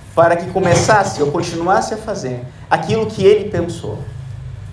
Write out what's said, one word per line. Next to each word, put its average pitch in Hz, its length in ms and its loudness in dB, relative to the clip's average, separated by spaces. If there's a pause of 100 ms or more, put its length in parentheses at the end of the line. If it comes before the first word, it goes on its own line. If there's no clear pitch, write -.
(140)
para 170 220 6
que 180 160 -4
começasse 185 720 2
ou 143 80 2
continuasse 175 600 0
a 214 40 -4
fazer 131 460 -6 (260)
aquilo 196 380 0
que 202 160 -2
Ele 202 260 6
pensou. 165 480 -4 (760)